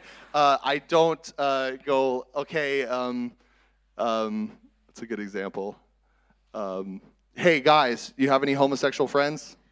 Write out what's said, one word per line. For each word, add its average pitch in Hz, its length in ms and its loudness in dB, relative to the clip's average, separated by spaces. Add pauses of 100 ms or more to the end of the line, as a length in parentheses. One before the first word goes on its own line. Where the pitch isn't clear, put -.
(340)
Uh, 143 220 4 (100)
I 143 240 0
don't, 165 480 2
uh, 135 480 -2
go, 135 480 2
„Okay, 139 540 -2
um, 123 440 -4 (680)
um, 110 540 -2 (360)
what's - 160 -20
a - 20 -10
good 113 140 -6
example? 98 560 -8 (800)
Um, 95 480 -8 (340)
hey, 165 260 2
guys, 135 560 2
you 135 140 2
have 135 120 4
any 139 120 0
homosexual 139 520 0
friends?“ 143 480 -2 (160)